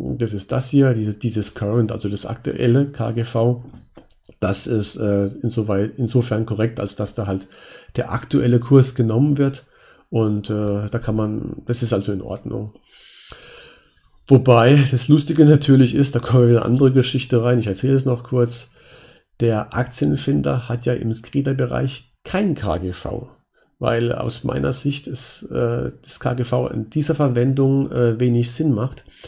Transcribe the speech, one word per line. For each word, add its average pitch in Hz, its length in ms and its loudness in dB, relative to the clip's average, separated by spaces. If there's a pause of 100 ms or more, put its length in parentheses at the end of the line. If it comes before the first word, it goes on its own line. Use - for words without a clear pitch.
(160)
das 110 160 -4
ist 101 200 -8
das 127 180 -4
hier, 135 240 4
diese, 107 200 -2
dieses 107 400 -6
Current, 110 380 0
also 110 160 -6
das 104 160 -6
aktuelle 123 640 0
K 120 260 -6
G 117 120 -2
V. 120 420 -2 (760)
Das - 260 -4
ist, 110 300 -2
äh, 101 300 0 (160)
insoweit, 107 560 -2
insofern 117 480 0
korrekt, 113 340 -2
als 104 160 -6
dass 104 180 -8
da 104 120 -6
halt 95 200 -4 (500)
der - 140 -6
aktuelle 123 500 0
Kurs 131 340 4
genommen 127 420 2
wird. 139 300 -2 (420)
Und, 107 400 -2
äh, 104 400 -2
da 117 100 -4
kann 110 180 -4
man, 107 500 -6
das 123 160 -4
ist 117 100 -2
also 101 200 -2
in 95 100 -6
Ordnung. 107 500 -8 (1600)
Wobei 127 600 6
das 123 180 -2
Lustige 147 380 6
natürlich 139 480 6
ist, 139 200 0
da 127 40 0
kommen 123 240 4
wir 120 80 6
in 120 60 6
eine 110 100 2
andere 131 260 4
Geschichte 127 500 0
rein, 123 160 2
ich 107 80 -2
erzähle 131 280 0
es 135 100 2
noch 123 200 -2
kurz. 120 440 -2 (720)
Der 113 340 0
Aktienfinder 139 920 -2
hat 117 160 -4
ja 127 80 0
im 117 200 -4
Skrida-Bereich 131 1000 -4 (120)
kein 185 300 -2
K 87 220 -4
G 90 160 -6
V, - 380 -10 (480)
weil 120 340 0
aus - 320 -8
meiner 135 300 -2
Sicht - 320 -6
ist, - 440 -10
äh, 123 420 -4 (100)
das - 180 -14
K 123 140 -4
G 123 100 -4
V 123 240 -2
in 113 220 -8
dieser 151 240 -2
Verwendung, 135 760 2
äh, 117 300 2
wenig 120 320 2
Sinn 156 220 0
macht. 113 320 -6 (220)